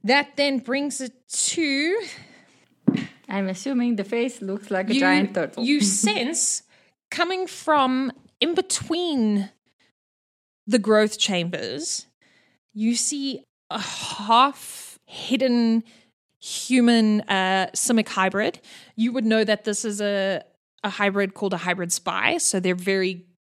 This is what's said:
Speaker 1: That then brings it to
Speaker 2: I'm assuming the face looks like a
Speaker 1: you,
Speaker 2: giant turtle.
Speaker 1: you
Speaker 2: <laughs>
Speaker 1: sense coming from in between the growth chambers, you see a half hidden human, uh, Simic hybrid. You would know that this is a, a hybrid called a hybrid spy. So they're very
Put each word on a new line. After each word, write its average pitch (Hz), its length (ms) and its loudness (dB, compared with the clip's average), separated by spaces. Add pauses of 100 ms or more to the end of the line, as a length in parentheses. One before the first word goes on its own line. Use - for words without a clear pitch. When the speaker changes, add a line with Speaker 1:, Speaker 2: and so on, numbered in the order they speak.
Speaker 1:
That 285 320 2
then 277 220 0
brings 269 420 -4
it 254 120 -8 (160)
to 320 720 0 (1300)
Speaker 2:
I'm 196 200 -2
assuming 240 480 -2
the 196 80 -4
face 233 380 -4
looks 196 280 -8
like 196 200 -2
a 233 40 2
Speaker 1:
you, 269 60 2
Speaker 2:
giant 190 340 2
turtle. 175 300 -4
Speaker 1:
you 285 160 2
Speaker 2:
<laughs> 196 220 2
Speaker 1:
sense 277 600 -2 (480)
coming 370 360 -2
from 269 680 0 (280)
in 339 140 2
between 254 960 0 (1160)
the 233 120 2
growth 214 400 4
chambers, 175 880 -4 (680)
you 220 200 0
see 277 500 -4 (260)
a - 80 -6
half - 1300 0
hidden 240 800 2 (560)
human, 233 840 4
uh, 190 520 2
Simic 226 340 2
hybrid. 190 520 0 (360)
You 226 160 0
would 233 120 -2
know 220 200 4
that 214 200 0
this 208 200 -4
is 208 160 -4
a, 196 420 -2 (400)
a 202 80 -4
hybrid 196 440 0
called 196 200 -2
a 175 40 -4
hybrid 180 340 -2
spy. 190 460 -2
So - 220 0
they're 180 140 0
very 185 500 -2 (200)